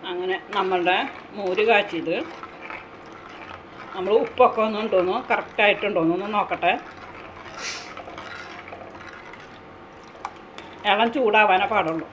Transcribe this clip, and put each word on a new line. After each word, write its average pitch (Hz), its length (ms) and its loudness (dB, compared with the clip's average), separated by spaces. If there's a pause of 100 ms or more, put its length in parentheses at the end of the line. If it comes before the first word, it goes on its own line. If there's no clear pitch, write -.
(100)
അങ്ങനെ 185 260 -2 (200)
നമ്മളുടെ 185 420 2 (400)
മോര് 196 320 0
കാച്ചിയത് 180 460 2 (1800)
നമ്മൾ 190 180 0 (120)
ഉപ്പൊക്കെ 240 420 4
ഒന്ന് 214 180 -2
ഉണ്ടോന്നോ 185 320 4 (140)
കറക്റ്റായിട്ടുണ്ടോന്നൊന്ന് 196 1040 2
നോക്കട്ടെ. 185 380 2 (4000)
ഇളം 226 240 4
ചൂടാവാനേ 208 580 6
പാടുള്ളൂ. 165 380 0